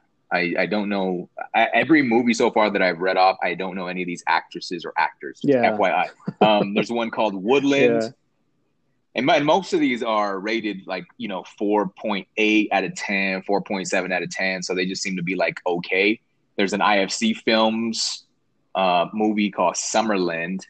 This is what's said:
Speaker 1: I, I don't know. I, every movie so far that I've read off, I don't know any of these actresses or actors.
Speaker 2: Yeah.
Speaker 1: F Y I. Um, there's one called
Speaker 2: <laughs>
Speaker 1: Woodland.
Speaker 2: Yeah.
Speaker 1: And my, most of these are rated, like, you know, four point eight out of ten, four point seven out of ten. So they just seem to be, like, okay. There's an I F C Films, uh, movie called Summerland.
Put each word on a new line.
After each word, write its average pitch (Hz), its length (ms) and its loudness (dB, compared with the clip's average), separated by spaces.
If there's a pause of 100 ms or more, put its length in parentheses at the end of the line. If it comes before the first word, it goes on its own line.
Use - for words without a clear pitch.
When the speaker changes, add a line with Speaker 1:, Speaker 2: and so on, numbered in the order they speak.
(320)
Speaker 1:
I, 87 280 0
I 90 60 0
don't 101 220 -2
know. 92 400 -2 (260)
I, 113 200 4
every 131 280 4
movie 120 300 2
so 113 180 4
far 107 200 2
that 98 100 0
I've 87 200 2
read 92 180 2
off, 92 240 6
I 92 120 -2
don't 92 200 -6
know 92 140 -8
any 90 140 -6
of 87 40 -4
these 85 200 -8
actresses 82 600 -4
or 73 100 -10
actors. 71 460 -4
Speaker 2:
Yeah. 120 320 2
Speaker 1:
F 104 40 -4
Y 98 120 4
I. 85 180 0 (320)
Um, 104 320 4
there's 107 180 -2
one 117 200 -2
called 107 240 0
Speaker 2:
<laughs> 95 80 -8
Speaker 1:
Woodland. 135 600 4
Speaker 2:
Yeah. 110 60 -2 (1080)
Speaker 1:
And 120 120 0
my, 156 140 4
most 170 340 2
of 170 60 2
these 123 220 0
are 104 380 0
rated, 104 460 -4
like, 92 180 -8 (140)
you 113 100 -8
know, 92 160 -6 (140)
four 104 300 2
point 104 380 -6 (120)
eight 107 340 2
out 98 120 2
of 90 100 -6
ten, 98 480 -4
four 101 180 0
point 92 280 -6
seven 92 220 -2
out 90 120 -2
of 87 80 -8
ten. 95 320 -4
So 92 120 -6
they 92 120 0
just 95 160 -6
seem 95 140 -6
to 92 60 -6
be, 90 120 -4
like, 85 320 -2
okay. 92 520 0 (380)
There's 98 160 0
an 101 80 -2
I 101 200 4
F 98 100 -2
C 113 240 0
Films, 110 920 0 (500)
uh, 90 380 2
movie 107 380 0
called 87 240 0
Summerland. 92 960 -2